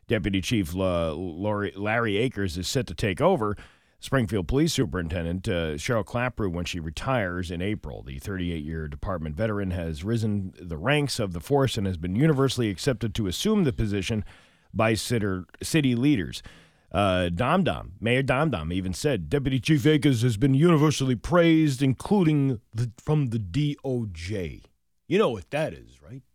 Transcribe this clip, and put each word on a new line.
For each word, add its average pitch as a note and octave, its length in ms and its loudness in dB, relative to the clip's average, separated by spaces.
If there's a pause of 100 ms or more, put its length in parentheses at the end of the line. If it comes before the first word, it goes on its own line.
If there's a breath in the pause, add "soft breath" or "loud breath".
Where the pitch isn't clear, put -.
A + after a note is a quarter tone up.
Deputy G2 320 0
Chief F#2 340 0
La-, F2 380 0
Lori-, F#2+ 640 -4
Larry G#2 400 0
Akers G2 400 -2
is F2+ 100 -6
set B2+ 200 -2
to E2+ 80 -10
take F#2+ 260 -2
over C3 380 0 (420 soft breath)
Springfield A2 480 -2
Police D3+ 240 2
Superintendent, F2 760 -2
uh, E2+ 300 0
Cheryl A2 260 -2
Clapprood G#2+ 520 -4
when F2 100 -4
she F2+ 160 -6
retires F2+ 680 -4
in E2+ 100 -6
April. D2+ 420 -6
The C2+ 160 -12
thirty-eight-year E2 720 -6
department D#2 480 -8
veteran G2+ 360 -2
has E2 320 -6
risen G#2 540 -2
the E2 200 -10
ranks C3+ 420 0
of G2 140 -4
the E2+ 60 -6
force C3+ 360 2
and G2 100 -2
has F#2 120 -2
been F2 180 -4
universally C3 540 2
accepted A2+ 460 -2
to A2 100 0
assume G3+ 380 2
the C3 80 2
position G#2 520 -2 (480 soft breath)
by A2+ 220 2
sitter-, G2 500 -2 (180)
city C#3 320 2
leaders. A#2 480 0 (480 soft breath)
Uh, F#2 380 2
Dom B2 360 2
Dom, C#2+ 360 -4
Mayor A#2+ 220 2
Dom C#3 280 2
Dom E2 220 -2
even F#2 220 -2
said, A2 340 -2
"Deputy C3 320 0
Chief D3 240 2
Akers D3 380 4
has A#2 160 2
been C3+ 160 4
universally C#3+ 640 4
praised, D#3+ 640 4
including C#3+ 800 2 (120)
the, A2+ 240 -2
from D3+ 300 0
the A#2 120 -2
D C#3 460 -2
O B2 260 -2
J." E2+ 520 -6 (440)
You E3+ 120 2
know G3+ 100 4
what G#2+ 220 -8
that D3 240 -4
is, B1 260 -20
right? G#2 220 -18 (120)